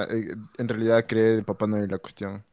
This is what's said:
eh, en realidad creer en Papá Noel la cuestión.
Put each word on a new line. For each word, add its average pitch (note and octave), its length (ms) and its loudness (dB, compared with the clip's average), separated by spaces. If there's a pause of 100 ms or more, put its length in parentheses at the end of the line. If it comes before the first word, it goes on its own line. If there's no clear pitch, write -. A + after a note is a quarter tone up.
(100)
eh, A2 240 -4 (240)
en A#2+ 100 -4
realidad A2+ 380 4
creer A2+ 320 4
en G#2 60 -2
Papá G#2 220 -2
Noel G#2 220 0
la F#2+ 100 -4
cuestión. G2+ 540 -12